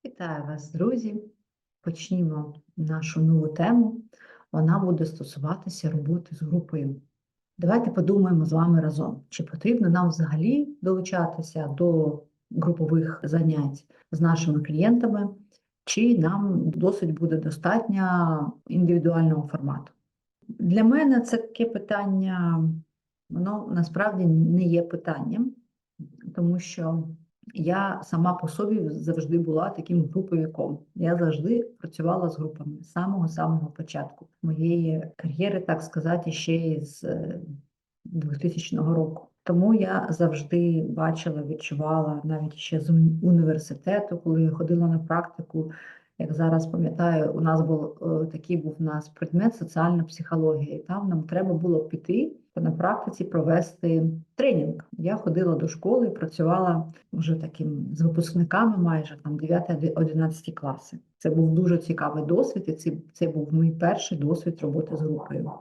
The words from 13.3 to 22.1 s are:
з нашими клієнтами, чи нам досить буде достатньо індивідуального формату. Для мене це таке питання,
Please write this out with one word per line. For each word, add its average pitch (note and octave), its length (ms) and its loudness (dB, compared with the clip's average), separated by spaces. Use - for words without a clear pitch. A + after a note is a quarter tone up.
з D#3+ 100 -2
нашими E3 400 2
клієнтами, G3+ 680 2
чи A3+ 320 4
нам F3 520 2
досить E3 500 0
буде D#3+ 180 0
достатньо F3 1160 0
індивідуального E3 800 2
формату. C#3 440 -8
Для G3+ 360 2
мене C4 380 6
це A#3 160 -2
таке A#3 280 -2
питання, F#3+ 1000 0